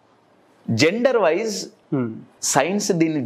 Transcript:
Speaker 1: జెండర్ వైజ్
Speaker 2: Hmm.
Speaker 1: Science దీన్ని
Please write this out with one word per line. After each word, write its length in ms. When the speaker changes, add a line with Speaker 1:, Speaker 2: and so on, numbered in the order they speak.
Speaker 1:
జెండర్ 440
వైజ్ 320
Speaker 2:
Hmm. 160
Speaker 1:
Science 480
దీన్ని 240